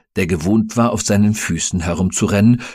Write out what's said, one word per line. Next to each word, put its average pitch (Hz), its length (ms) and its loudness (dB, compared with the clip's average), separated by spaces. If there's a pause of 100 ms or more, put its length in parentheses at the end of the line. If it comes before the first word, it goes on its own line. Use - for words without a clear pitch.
(160)
der 95 100 0
gewohnt 95 520 0
war, 120 140 2
auf 107 100 -4
seinen 104 320 2
Füßen 87 460 -4
herumzurennen, 98 800 2 (120)